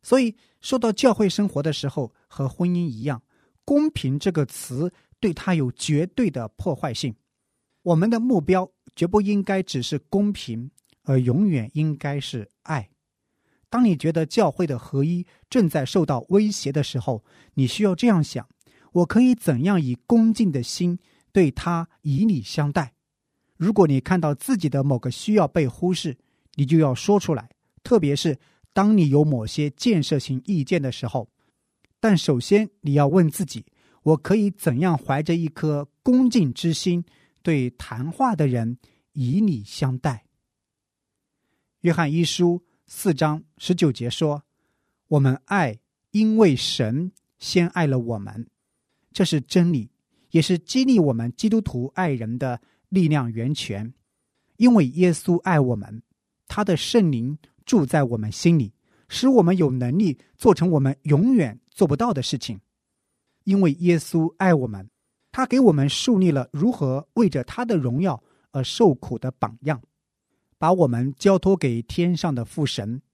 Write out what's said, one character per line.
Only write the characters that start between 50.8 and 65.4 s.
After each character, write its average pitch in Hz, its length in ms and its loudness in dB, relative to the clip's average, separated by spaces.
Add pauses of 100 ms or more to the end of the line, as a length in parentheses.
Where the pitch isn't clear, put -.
励 254 140 4
我 147 140 2
们 117 240 -2
基 214 120 -2
督 220 120 2
徒 127 340 -6
爱 180 140 -2
人 117 280 -4
的 123 240 -6 (280)
力 185 180 2
量 139 240 0
源 117 240 -4
泉。 107 400 -8 (600)
因 240 180 6
为 156 140 4
耶 170 240 2
稣 170 300 0
爱 170 180 2
我 123 160 0
们， 107 260 -14 (460)
他 208 160 -4
的 185 120 0
圣 190 360 2
灵 127 260 -6 (260)
住 170 220 2
在 147 160 2
我 120 140 -2
们 107 160 -6
心 165 260 2
里， 107 140 -2 (360)
使 - 200 0
我 254 120 6
们 180 160 4
有 156 140 2
能 127 260 -2
力 185 220 0 (180)
做 220 160 4
成 170 200 2
我 147 80 2
们 135 220 0
永 170 340 4
远 120 240 -2 (100)
做 - 160 2
不 143 80 0
到 233 180 -2
的 139 80 -2
事 131 160 -4
情。 107 240 -10 (840)
因 196 160 2
为 165 140 4
耶 170 220 2
稣 165 420 -2
爱 190 140 4
我 131 140 0
们， 101 240 -12 (400)
他 262 160 -4